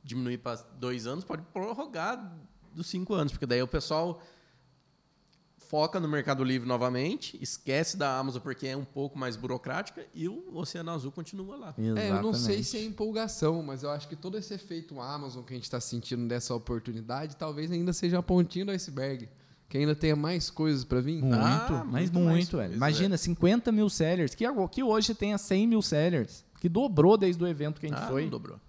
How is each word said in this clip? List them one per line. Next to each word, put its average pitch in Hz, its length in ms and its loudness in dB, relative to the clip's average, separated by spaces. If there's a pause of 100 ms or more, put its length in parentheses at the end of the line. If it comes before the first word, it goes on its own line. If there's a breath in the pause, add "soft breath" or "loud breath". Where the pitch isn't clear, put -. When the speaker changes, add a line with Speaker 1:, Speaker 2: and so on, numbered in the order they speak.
Speaker 1:
diminuir 123 320 -4
pra 120 200 -8 (220)
dois 123 280 -6
anos, 156 180 -6
pode - 160 -8 (140)
prorrogar 214 760 -6 (440)
dos 165 120 -8
cinco 185 280 -4
anos, 151 180 0
porque - 140 -6
daí 123 160 2
o 127 60 0
pessoal 165 520 -2 (1400 soft breath)
foca 156 440 -2
no 160 80 -2
Mercado 143 340 0
Livre 127 240 0
novamente, 123 760 -2
esquece 143 560 -2
da 135 220 0
Amazon 131 240 -4
porque 135 240 -8
é 131 100 -6
um 139 80 -6
pouco 139 320 -8
mais 127 200 -4
burocrática 127 760 -8
e 165 160 -6
o 269 140 -8 (140)
Oceano 165 340 -8
Azul 139 220 -6
continua 190 440 -12
lá. 196 220 -14
Speaker 2:
É, 110 320 0
eu 196 100 2
não 214 140 0
sei 120 220 0
Speaker 3:
Exatamente. 214 80 -2
Speaker 2:
se - 140 -6
é 214 60 -4
empolgação, 214 760 -2
mas 139 220 -8
eu 143 60 -4
acho 147 180 -6
que 151 80 -12
todo 190 200 -10
esse 208 160 -8
efeito 165 480 -12
Amazon 131 440 -10
que 123 80 -14
a 131 40 -8
gente 117 140 -10
tá 123 100 -4
sentindo 120 460 -4
dessa 120 280 -4
oportunidade, 120 800 -6
talvez 156 340 -6
ainda 175 220 0
seja 180 260 2
a 180 40 0
pontinha 180 420 4
do 202 80 -4
iceberg, 135 560 -6 (400 soft breath)
que 135 100 0
ainda 151 160 4
tenha 151 220 4
mais 160 340 0
coisas 151 320 2
pra 127 180 2
vir. 151 220 0
Speaker 3:
Muito, 127 140 6
Speaker 1:
Ah, 113 500 4
Speaker 3:
mas 160 240 0
Speaker 1:
muito 175 140 6
mais 165 120 8
Speaker 3:
muito, 175 200 4
velho. 104 140 0
Speaker 1:
coisas, 117 60 -4
Speaker 3:
Imagina, 156 380 2
Speaker 1:
é. 160 40 0
Speaker 3:
cinquenta 190 520 4
mil 214 180 4
sellers, 165 460 2
que, 220 100 -2
agora, 233 240 0
que 254 140 -2
hoje 220 320 4
tenha 202 240 -2
cem 202 300 4
mil 220 140 4
sellers, 151 640 2 (160)
que 180 80 2
dobrou 202 480 8
desde 180 280 2
o - 20 0
evento 151 340 -4
que 156 60 -6
a 151 40 -4
gente 135 120 -4
Speaker 1:
Ah, 113 60 -4
Speaker 3:
foi. 135 160 0
Speaker 1:
não - 60 -4
dobrou. - 280 -10 (100)